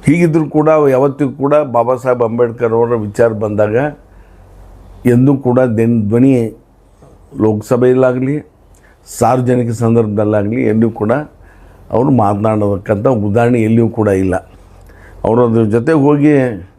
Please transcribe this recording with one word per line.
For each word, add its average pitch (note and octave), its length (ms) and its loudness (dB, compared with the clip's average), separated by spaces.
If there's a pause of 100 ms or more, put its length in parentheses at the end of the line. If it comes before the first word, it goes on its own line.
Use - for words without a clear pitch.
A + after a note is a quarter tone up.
ಹೀಗಿದ್ರೂ D#3+ 440 2
ಕೂಡ D3+ 200 0 (260)
ಯಾವತ್ತಿಗೂ C#3 360 0
ಕೂಡ C#3+ 240 -2
ಬಾಬಾ B2 400 0
ಸಾಹೇಬ್ B2 280 -2
ಅಂಬೇಡ್ಕರ್ A#2 500 -2
ಅವರ A#2 220 0 (120)
ವಿಚಾರ A#2 220 2 (140)
ಬಂದಾಗ G#2 320 -2 (1400)
ಎಂದೂ C3 240 4
ಕೂಡ B2 220 0
ದೆನ್-, A2+ 500 0
ಧ್ವನಿ B2 240 2 (1080)
ಲೋಕಸಭೆಯಲ್ಲಾಗಲಿ B2+ 920 0 (840)
ಸಾರ್ವಜನಿಕ B2 540 0 (120)
ಸಂದರ್ಭದಲ್ಲಾಗಲಿ G#2+ 760 0 (100)
ಎಲ್ಲಿಯೂ A2+ 200 0 (100)
ಕೂಡ G#2+ 100 -2 (800)
ಅವರು B2+ 200 0
ಮಾತನಾಡತಕ್ಕಂಥ G#2 960 0 (220)
ಉದಾಹರಣೆ A#2 320 0
ಎಲ್ಲಿಯೂ A2+ 280 2
ಕೂಡ A2 200 -2 (140)
ಇಲ್ಲ. F#2 120 -2 (880)
ಅವರು A#2 240 2
ಅದ್ರ A2+ 160 2
ಜೊತೆಗೆ A#2+ 440 0
ಹೋಗಿ D3 280 2 (440)